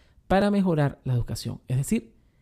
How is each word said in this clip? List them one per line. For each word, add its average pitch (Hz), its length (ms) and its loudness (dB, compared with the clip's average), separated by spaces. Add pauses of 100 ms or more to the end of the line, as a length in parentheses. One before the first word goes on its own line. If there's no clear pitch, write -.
(260)
para 196 240 2
mejorar 170 520 2
la 127 120 -2
educación. 117 520 -4
Es 131 120 -2
decir, 214 340 -4 (300)